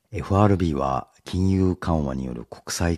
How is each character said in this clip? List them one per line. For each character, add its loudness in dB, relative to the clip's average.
エ -8
フ 2
ア 8
ー 8
ル 4
ビ 0
ー -2
は -4
金 -2
融 2
緩 -2
和 -4
に -6
よ -8
る -12
国 -20
債 -2